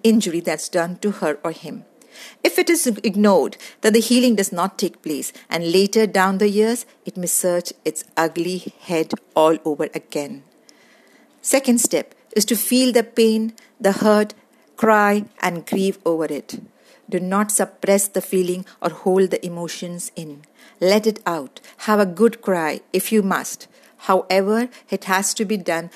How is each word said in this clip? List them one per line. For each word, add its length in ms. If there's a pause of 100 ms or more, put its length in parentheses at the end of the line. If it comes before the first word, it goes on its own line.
injury 340
that's 300
done 300
to 120
her 320
or 80
him. 340 (600)
If 160
it 100
is 160
ignored, 680 (240)
then 140
the 60
healing 360
does 160
not 260
take 240
place, 300 (180)
and 220
later 340
down 320
the 100
years, 380 (180)
it 120
may 100
search 460 (120)
its 200 (120)
ugly 640
head 340 (220)
all 300
over 280
again. 520 (1000)
Second 380
step 340 (220)
is 80
to 100
feel 380
the 100
pain, 520 (260)
the 120
hurt, 420 (420)
cry 480 (160)
and 260
grieve 380
over 220
it. 340 (480)
Do 100
not 320
suppress 580
the 120
feeling 440 (160)
or 100
hold 400
the 140
emotions 720
in. 280 (380)
Let 260
it 200
out. 340 (180)
Have 200
a 80
good 340
cry 400 (120)
if 180
you 120
must. 460 (300)
However, 720 (220)
it 140
has 300
to 100
be 120
done 400